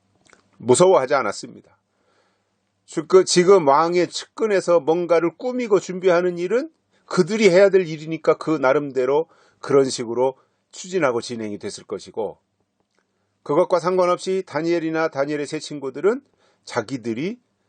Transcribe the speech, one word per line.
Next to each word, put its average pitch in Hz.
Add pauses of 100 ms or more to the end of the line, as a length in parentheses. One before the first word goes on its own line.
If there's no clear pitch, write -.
(580)
무서워하지 135
않았습니다. 117 (1080)
즉, 165
그 185
지금 180
왕의 165
측근에서 185
뭔가를 165
꾸미고 247
준비하는 180
일은 220 (340)
그들이 190
해야 190
될 185
일이니까 156
그 -
나름대로 139 (320)
그런 139
식으로 123 (340)
추진하고 147
진행이 107
됐을 -
것이고, 95 (1040)
그것과 165
상관없이 185
다니엘이나 160
다니엘의 143
세 156
친구들은 147 (420)
자기들이 120 (300)